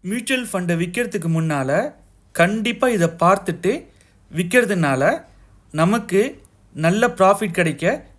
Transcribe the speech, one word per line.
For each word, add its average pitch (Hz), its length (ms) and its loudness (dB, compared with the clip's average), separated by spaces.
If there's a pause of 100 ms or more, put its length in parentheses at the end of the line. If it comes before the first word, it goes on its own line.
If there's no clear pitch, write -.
மியூச்சுவல் 240 460 -4
ஃபண்டை 175 280 -2
விக்கிறதுக்கு 180 520 -4
முன்னால 156 400 0 (680)
கண்டிப்பா 220 540 0
இதை 170 280 2
பார்த்துட்டு 170 540 0 (600)
விக்கிறதுனால 175 720 0 (720)
நமக்கு 196 480 0 (540)
நல்ல 175 280 0 (140)
ப்ராஃபிட் 196 400 2
கிடைக்க 165 280 0 (340)